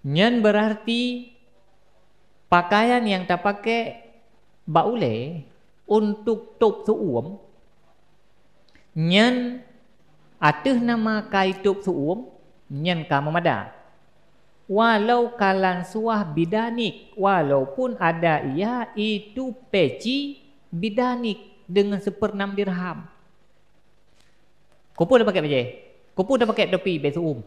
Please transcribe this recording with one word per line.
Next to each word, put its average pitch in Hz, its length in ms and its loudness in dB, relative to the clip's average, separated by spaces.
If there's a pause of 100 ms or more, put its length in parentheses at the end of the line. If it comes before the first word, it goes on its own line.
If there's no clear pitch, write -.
nyan 214 400 2
berarti 233 880 0 (1120)
pakaian 214 560 4
yang 190 240 -2
tak 175 160 0
pakai 214 720 -4 (560)
bak 156 160 4
ule 151 640 -2 (400)
untuk 214 720 0
top 202 240 2
suum, 190 560 -2 (1500)
nyan 240 720 2 (720)
atus 202 400 2
nama 220 480 0
kai 190 380 0
top 196 180 0
suum, 175 480 -4 (400)
nyan 156 380 -4
ka 143 100 2
memada. 147 540 0 (920)
Walau 226 720 2
kalan 190 480 0
suah 220 400 -2
bidanik, 202 960 -2
walaupun 190 800 2
ada 165 480 2
ia 214 480 -2
itu 214 560 -4 (160)
peci 262 720 -2 (320)
bidanik 226 960 -4
dengan 202 320 0
seperenam 202 560 -4
dirham. 180 480 -4 (1900)
Kupu 226 240 4
dah 214 80 4
pakai 185 160 0
baju, 143 180 2 (540)
kupu 208 240 -2
dah 226 80 4
pakai 208 240 0
topi 180 240 -2
beg 143 160 -2
suum. 147 360 -4